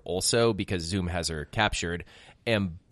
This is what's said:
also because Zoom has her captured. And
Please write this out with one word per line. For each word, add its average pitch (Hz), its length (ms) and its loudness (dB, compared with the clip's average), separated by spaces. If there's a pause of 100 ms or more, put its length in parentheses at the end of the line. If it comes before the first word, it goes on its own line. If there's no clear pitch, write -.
also 117 480 2
because 95 300 -2
Zoom 90 260 -2
has 85 220 -2
her 76 160 -4
captured. 87 580 -2 (420)
And 98 320 2 (140)